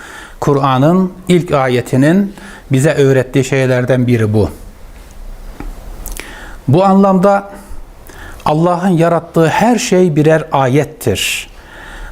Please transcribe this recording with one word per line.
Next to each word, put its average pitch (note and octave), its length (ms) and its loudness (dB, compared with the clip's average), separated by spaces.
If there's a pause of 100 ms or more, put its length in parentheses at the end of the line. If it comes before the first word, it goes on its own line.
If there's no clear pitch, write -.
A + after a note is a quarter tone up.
(400)
Kur'an'ın C#3+ 760 2 (140)
ilk E3+ 240 2
ayetinin C#3 840 0 (360)
bize C3+ 220 2
öğrettiği C3+ 520 2
şeylerden B2+ 640 0
biri A2 260 2
bu. G2+ 160 2 (2250)
Bu E3+ 180 4
anlamda G3 680 4 (920)
Allah'ın E3+ 440 0
yarattığı E3 580 2
her A3 300 2
şey F3+ 380 2
birer D#3 360 2
ayettir. C3+ 960 -2 (640)